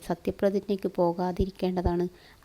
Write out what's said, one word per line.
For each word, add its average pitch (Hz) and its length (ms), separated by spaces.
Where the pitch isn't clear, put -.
സത്യപ്രതിജ്ഞയ്ക്ക് 196 880
പോകാതിരിക്കേണ്ടതാണ്. 180 1120